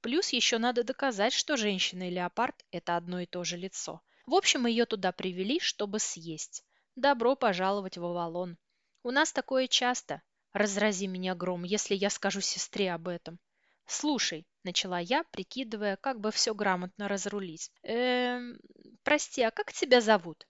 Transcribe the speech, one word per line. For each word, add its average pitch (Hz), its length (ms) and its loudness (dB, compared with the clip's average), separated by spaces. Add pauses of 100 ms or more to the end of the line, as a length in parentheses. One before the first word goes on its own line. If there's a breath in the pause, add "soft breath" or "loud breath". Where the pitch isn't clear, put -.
Плюс 294 280 0
еще 233 300 2
надо 240 240 2
доказать, 240 500 0
что - 240 0
женщина 185 500 -2
и 180 40 -4
леопард – 180 580 -2
это 175 260 -2
одно 175 260 -4
и 175 40 -6
то 180 180 -8
же 170 140 -6
лицо. 175 440 -10 (260 soft breath)
В 262 80 2
общем, 277 320 4
ее 233 180 4
туда 185 260 0
привели, 190 480 -2
чтобы 208 380 -2
съесть. - 680 -6 (320)
Добро 262 400 4
пожаловать 190 640 0
в 175 80 -6
Авалон. 175 520 -4 (440)
У 240 80 -4
нас 285 220 2
такое 262 360 0
часто. 247 540 0 (320)
Разрази 202 540 2
меня 185 260 -2
гром, 175 300 -4
если 202 320 0
я 202 160 2
скажу 196 300 -2
сестре - 500 -2
об 170 160 -6
этом. 170 320 -8 (500)
"Слушай", 220 560 -2 (220)
начала 180 320 -2
я, 247 320 0
прикидывая, 214 640 -4
как 254 240 -4
бы 214 120 0
все - 220 0
грамотно 196 540 -2
разрулить. 196 640 -6 (120)
"Эм, 247 760 -2 (440)
прости, 294 380 2
а 226 100 4
как - 200 -6
тебя 247 300 6
зовут?" 185 480 2